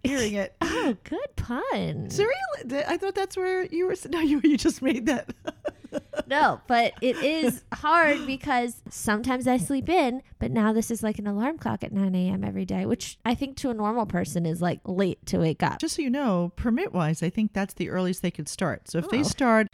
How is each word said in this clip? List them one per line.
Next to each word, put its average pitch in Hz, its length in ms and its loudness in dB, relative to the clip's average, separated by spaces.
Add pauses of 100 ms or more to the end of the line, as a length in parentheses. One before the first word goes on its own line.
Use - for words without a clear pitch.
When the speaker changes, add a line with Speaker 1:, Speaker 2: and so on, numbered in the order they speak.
Speaker 1:
hearing 247 300 0
it. 202 280 -4
Speaker 2:
<laughs> 330 40 0 (160)
Oh, 277 220 2
good 480 320 -6
pun. 240 760 -4
Speaker 1:
Seriously? 554 600 -2
Th-, 277 180 -2
I 339 100 0
thought 392 160 -4
that's 392 240 -4
where 370 280 0
you 349 200 -2
were 370 80 0
s-, - 140 -10
<laughs> - 20 -12
no, 330 120 -2
you, 294 220 4
you 294 140 6
just - 240 0
made 262 240 0
that. 240 280 -2 (120)
<laughs> - 180 -10 (640)
Speaker 2:
No, 254 400 2
but 233 340 4
it 247 160 2
is 294 460 0 (100)
hard 302 540 4
because 254 640 -2
sometimes 247 580 0
I 254 100 4
sleep 262 320 0
in, 269 320 2 (160)
but 233 140 -2
now 220 220 4
this 226 180 0
is, 226 100 -4
like, 214 160 -2
an 208 80 -8
alarm 220 320 -2
clock 226 260 -4
at - 80 -8
nine 196 220 0
A 180 160 2
M 190 140 -2
every 190 220 -4
day, 190 200 -2
which - 400 -4
I 233 80 2
think 269 240 -4
to 262 140 -2
a - 20 -2
normal 214 320 0
person 180 400 -2
is, 165 160 -2
like, 175 240 0
late 185 420 0
to 185 120 0
wake 160 240 2
up. - 160 0
Speaker 1:
Just 320 160 -2
so 330 80 -2
you 262 80 0
know, 196 440 0
permit-wise, 202 680 0
I 165 80 0
think 214 220 0
that's 196 200 -4
the - 160 -4
earliest 180 320 -2
they 180 80 0
could 151 180 -8
start. - 420 -4
So 160 100 -2
if 254 100 -4
they 254 120 2
Speaker 2:
Oh. - 20 2
Speaker 1:
start, 220 500 4